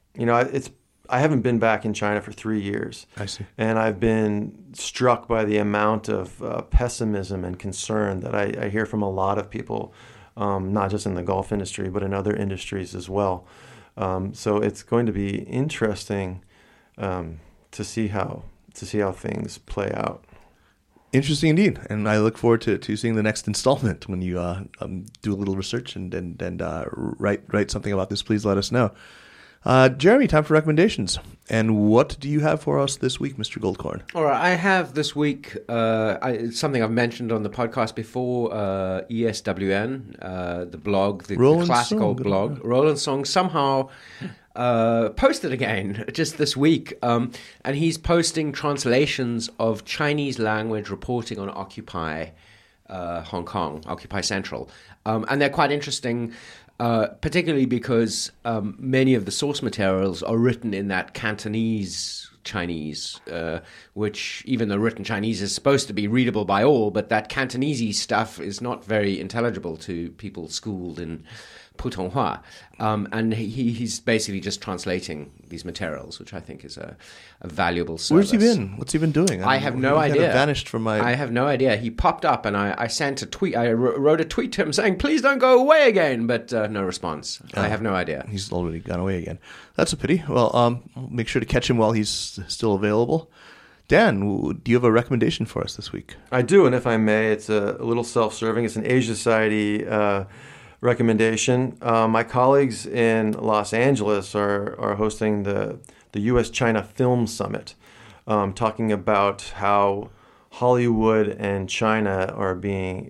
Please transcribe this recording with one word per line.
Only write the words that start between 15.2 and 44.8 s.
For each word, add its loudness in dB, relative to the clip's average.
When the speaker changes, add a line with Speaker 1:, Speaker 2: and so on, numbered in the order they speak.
Speaker 1:
interesting, -4
um, -6
to -8
see -4
how, -4
to -14
see -2
how 0
things -8
play -6
out. -6
Speaker 2:
Interesting 2
indeed, 4
and -2
I 4
look 2
forward 4
to, 2
to -4
seeing 0
the 2
next -2
installment 0
when -4
you, -2
uh, -4
um, -8
do -2
a -2
little -2
research -6
and, -8
and, -8
and, -6
uh, -6
write, -4
write 0
something -4
about -2
this. -4
Please 0
let 4
us 0
know. 2
Uh, 6
Jeremy, 6
time 4
for 0
recommendations. 2
And 4
what 6
do -6
you 2
have 2
for 0
us -2
this -2
week, -6
Mister -8
Goldkorn? -4
Speaker 3:
All 0
right, 2
I 2
have 0
this -4
week, -2
uh, 0
I, 0
it's -4
something 0
I've 0
mentioned 0
on 0
the -4
podcast -2
before, -4
uh, -2
E 0
S -2
W -2
N, -2
uh, -6
the -12
blog, 0
the, -6
the 0
Speaker 2:
Roland 6
Speaker 3:
classical 2
Speaker 2:
Song, 0
good -4
Speaker 3:
blog. 2
Speaker 2:
one. -14
Speaker 3:
Roland 2
Song -2
somehow, 2
uh, 2